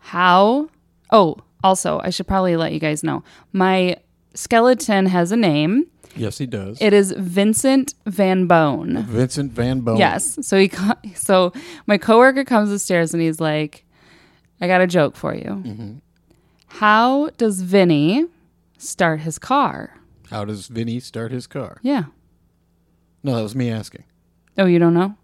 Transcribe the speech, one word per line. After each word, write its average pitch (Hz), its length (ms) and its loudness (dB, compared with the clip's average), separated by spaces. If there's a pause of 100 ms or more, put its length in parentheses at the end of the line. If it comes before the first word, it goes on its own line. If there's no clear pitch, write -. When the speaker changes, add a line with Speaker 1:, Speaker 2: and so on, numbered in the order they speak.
Speaker 1:
"How?" 196 680 2 (420)
Oh, 190 280 4 (260)
also, 185 400 0
I 185 60 -4
should 175 180 -8
probably 185 280 0
let 165 180 -2
you 156 40 -4
guys 151 240 -4
know. 147 220 -4 (280)
My 185 440 2 (380)
skeleton 233 720 2
has 180 260 0
a 226 40 0
name. 190 500 0 (280)
Speaker 2:
Yes, 110 240 -6
he 139 80 -6
does. 104 340 -10
Speaker 1:
It 214 120 4
is 202 240 4
Vincent 214 800 0 (120)
Van 185 400 0
Bone. 165 600 2
Speaker 2:
Vincent 127 440 -2
Van 123 280 -2
Bone. 117 160 -2
Speaker 1:
Yes. 190 500 0
So 196 120 0
he 196 100 4
co-, 190 240 -4 (220)
so 185 380 0 (340)
my 208 120 2
coworker 254 460 4
comes 208 260 0
upstairs 175 440 -2
and 170 80 0
he's 160 180 -2
like, 151 440 -4 (760)
"I 180 60 -6
got 185 160 4
a 185 40 4
joke 170 300 0
for - 180 -6
you." - 300 -10
Speaker 2:
Mm-hmm. 107 280 -12 (760)
Speaker 1:
How 247 720 2
does 208 240 -2
Vinny 180 640 2 (500)
start 160 440 -4
his 156 180 -8
car? - 560 -4 (340)
Speaker 2:
How 107 160 -8
does 104 240 -10
Vinny 117 320 -8
start 113 320 -12
his 123 140 -10
car? 127 360 -12
Speaker 1:
Yeah. 247 220 -2 (1160)
Speaker 2:
No, 135 140 -2
that 113 60 -2
was 107 140 -8
me 123 140 -2
asking. 110 340 -10 (540)
Speaker 1:
Oh, 196 80 4
you 175 120 4
don't 170 160 4
know? 190 300 0